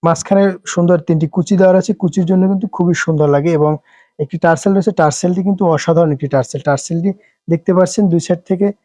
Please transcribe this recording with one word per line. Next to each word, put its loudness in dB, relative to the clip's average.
মাঝখানে 2
সুন্দর 2
তিনটি 0
কুচি -2
দেওয়া 4
আছে, -2
কুচির -2
জন্য 2
কিন্তু -2
খুবই 0
সুন্দর 0
লাগে। 2
এবং 2
একটি -6
টার্সেল 2
রয়েছে, 0
টার্সেলটি 0
কিন্তু -2
অসাধারণ 2
একটি -4
টার্সেল। -4
টার্সেলটি -2
দেখতে -2
পাচ্ছেন 2
দুই 2
সাইড -4
থেকে -2